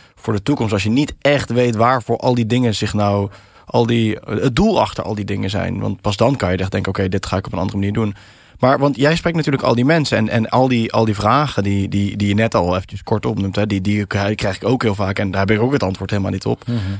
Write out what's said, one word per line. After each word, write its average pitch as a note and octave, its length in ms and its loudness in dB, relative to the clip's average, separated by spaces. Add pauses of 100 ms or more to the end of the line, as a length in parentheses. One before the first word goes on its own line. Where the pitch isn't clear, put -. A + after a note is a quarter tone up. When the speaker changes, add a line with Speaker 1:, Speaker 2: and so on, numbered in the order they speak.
(140)
Speaker 1:
voor - 180 -6
de G2+ 100 -2
toekomst A#2+ 300 0
als G2 100 0
je G#2 80 0
niet C#3+ 300 0
echt C#3 300 0
weet A#2+ 240 2
waarvoor A#2 440 2
al B2+ 160 2
die A#2+ 120 0
dingen A#2+ 280 2
zich - 200 -2
nou, G2+ 360 0 (340)
al A#2 220 2
die, A2+ 380 0
het A2+ 320 -2
doel G3+ 240 4
achter - 240 -2
al G#2+ 100 -4
die G#2 100 -4
dingen G2+ 260 -4
zijn. F#2 300 -4
Want G#2 200 -6
pas G2+ 160 -2
dan B2+ 200 4
kan F#2 160 0
je F#2+ 40 0
echt F#2+ 140 -2
denken, G2 220 -2
"Oké, F#2+ 160 -2
dit F#2+ 180 -4
ga F#2 100 -2
ik F#2+ 100 -4
op - 60 -12
een F#2 60 -6
andere G2 200 -4
manier G2 140 0
doen." G#2+ 220 -2 (440)
Maar, C3 200 4
want C#3 180 2
jij D3 200 2
spreekt E3 200 -2
natuurlijk D3 280 0
al A#2+ 100 4
die A#2+ 100 2
mensen D3 340 2
en, A2 100 0
en A2+ 200 0
al C3 200 2
die, A2+ 240 0
al A2+ 120 2
die A2 100 0
vragen A2 480 0
die, G2 260 0
die, G2+ 280 -2
die G#2 120 0
je G2+ 60 2
net A2 200 2
al F2+ 200 2
eventjes F#2 280 -6
kort - 240 -2
opnoemt, G2+ 300 -2
hè, G#2 100 0
die, G2+ 140 -2
die G2+ 260 0
krijg, G2+ 280 0
krijg F#2+ 220 -4
ik - 80 -8
ook B2 180 2
heel G#2+ 120 2
vaak G2+ 240 -2
en G2+ 120 -2
daar F#2+ 100 -2
heb G2 100 2
ik G#2+ 100 2
ook B2+ 120 0
het C#3+ 100 0
antwoord F#2+ 280 -4
helemaal F#2+ 220 -2
niet G2 140 -6
op. A#2 200 -4
Speaker 2:
Mhm. A#2+ 120 -2 (220)